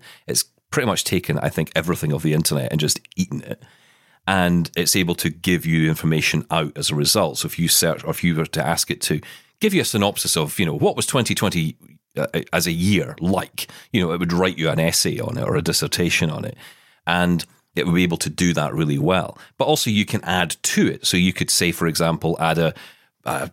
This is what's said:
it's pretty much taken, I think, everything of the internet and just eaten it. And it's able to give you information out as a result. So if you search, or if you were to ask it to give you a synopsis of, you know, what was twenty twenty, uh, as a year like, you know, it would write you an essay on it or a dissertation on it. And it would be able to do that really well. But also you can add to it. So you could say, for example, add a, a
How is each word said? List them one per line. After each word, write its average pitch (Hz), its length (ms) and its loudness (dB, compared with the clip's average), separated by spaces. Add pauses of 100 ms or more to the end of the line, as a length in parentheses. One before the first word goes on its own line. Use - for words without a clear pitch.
(280)
it's - 180 -2 (240)
pretty 131 180 0
much 92 180 0
taken, 82 340 -2
I - 100 0
think, - 260 -2
everything 82 360 0
of 69 100 -2
the 78 120 2
internet 76 380 0
and 80 80 -2
just 76 200 0 (160)
eaten - 260 -4
it. - 220 -12 (640)
And 87 480 4
it's 87 220 2
able 85 180 2
to - 140 -2
give 85 360 0
you 80 220 2
information 80 640 0
out 78 260 -2
as - 120 -4
a 76 60 -2
result. 80 420 2
So - 80 -6
if 78 120 -8
you 82 120 0
search, - 340 2
or 76 60 -6
if - 160 -4
you 85 100 2
were 78 100 0
to 76 200 -4
ask 82 260 0
it - 120 -4
to - 180 -2 (400)
give 214 120 2
you 165 80 4
a 113 40 -2
synopsis - 500 0
of, 76 240 -2
you 95 60 2
know, 76 100 -2
what - 220 0
was - 80 -2
twenty 123 280 0
twenty, 85 440 0 (400)
uh, 71 100 0 (240)
as 80 160 0
a 85 40 -2
year 82 500 0
like, 90 480 -2 (240)
you 104 80 4
know, 85 100 0
it 87 80 -2
would 87 140 0
write 90 240 2
you 78 120 0
an 78 100 0
essay 80 400 0
on 76 180 -6
it 62 60 -2
or 90 120 0
a 85 60 2
dissertation 82 680 0
on 73 140 -6
it. 73 140 -10 (480)
And 87 400 2 (300)
it 71 100 0
would 85 100 2
be 90 80 4
able 85 140 0
to - 120 -4
do 87 240 0
that 76 200 -2
really 76 240 0
well. 85 400 0 (200)
But 123 80 0
also 147 240 0
you 104 140 2
can 95 200 -2
add 87 400 0
to 190 240 2
it. 69 180 -4
So - 100 2
you 90 160 4
could - 180 -4
say, 87 220 2
for 85 160 -2
example, 82 520 0
add 80 180 2
a, 82 160 2 (500)
a 69 300 -6